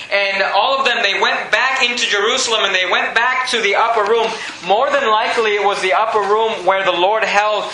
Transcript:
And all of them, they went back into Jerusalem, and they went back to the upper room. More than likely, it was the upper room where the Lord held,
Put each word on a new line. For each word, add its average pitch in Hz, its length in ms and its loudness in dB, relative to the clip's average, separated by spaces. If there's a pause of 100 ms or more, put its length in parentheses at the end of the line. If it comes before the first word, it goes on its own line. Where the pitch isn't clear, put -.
(140)
And 196 300 0 (100)
all 254 240 2
of 262 80 0
them, 226 160 0
they 196 180 0
went 254 300 -2
back 254 320 0
into 240 240 -2
Jerusalem, 220 580 0
and 190 120 0
they 185 100 0
went 233 300 -2
back 254 340 0
to 226 120 -2
the 202 120 2
upper 214 320 2
room. 226 240 0 (380)
More 247 240 2
than 262 180 0
likely, 220 460 0
it 202 100 0
was 196 160 0
the 185 120 0
upper 220 260 2
room 208 440 0
where 190 220 2
the 185 60 2
Lord 196 320 0
held, 202 500 0